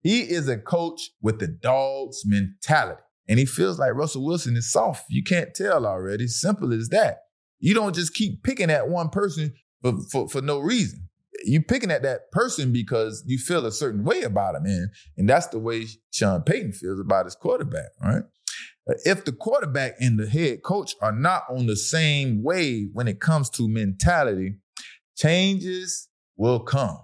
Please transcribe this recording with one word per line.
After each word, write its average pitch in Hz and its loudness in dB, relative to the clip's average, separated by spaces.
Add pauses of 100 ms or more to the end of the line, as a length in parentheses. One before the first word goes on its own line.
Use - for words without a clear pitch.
He 214 4
is 156 -2
a 123 2
coach 170 -2 (100)
with 107 0
the - -2
dog's 135 -2
mentality. 101 0 (260)
And 110 6
he 135 6
feels 170 0
like 127 2
Russell 135 -4
Wilson 143 -2
is 120 -2
soft. 160 0
You - 0
can't - -2
tell 180 0
already. 101 -2
Simple 147 0
as 113 -2
that. 185 2 (380)
You 185 2
don't 208 0
just 175 -4
keep - -2
picking 214 0
at 135 2
one 165 -2
person 160 -2 (300)
for, 117 0 (120)
for, 131 -2
for 139 -2
no 143 -2
reason. 147 -2 (380)
You 151 4
picking 233 0
at 139 0
that 131 -4
person 196 0
because 110 -2
you 127 -2
feel 151 0
a 107 -2
certain 107 -2
way 285 0
about 98 -2
him. 76 -4
And, 98 -2 (260)
and 98 2
that's 160 4
the - -6
way 113 -4 (240)
Sean 95 0
Payton 175 0
feels 95 -6
about 98 2
his 87 -10
quarterback, 170 -4 (140)
right? - 0 (840)
If 190 2
the 147 -2
quarterback 143 -2
and 120 4
the 107 -2
head 143 0
coach 180 -4
are 107 2
not 160 2
on 127 0
the 107 2
same 143 2
wave 131 0
when 117 -2
it 98 -4
comes 156 2
to 113 -2
mentality, 104 2 (600)
changes 185 0 (280)
will 120 4
come. 123 0